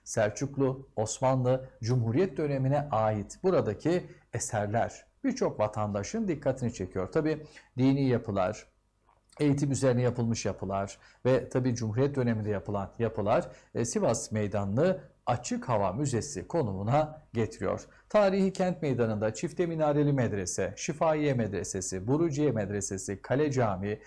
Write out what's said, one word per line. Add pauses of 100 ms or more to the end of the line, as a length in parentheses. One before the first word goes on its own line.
Selçuklu,
Osmanlı, (140)
Cumhuriyet
dönemine
ait
buradaki (260)
eserler (200)
birçok
vatandaşın
dikkatini
çekiyor.
Tabii (320)
dini
yapılar, (720)
eğitim
üzerine
yapılmış
yapılar (260)
ve
tabii
Cumhuriyet
döneminde
yapılan
yapılar, (260)
e,
Sivas
Meydanı'nı (300)
açık
hava
müzesi
konumuna (100)
getiriyor. (220)
Tarihi
kent
meydanında
çifte
minareli
medrese,
Şifahiye
Medresesi,
Buruciye
Medresesi,
Kale
Camii,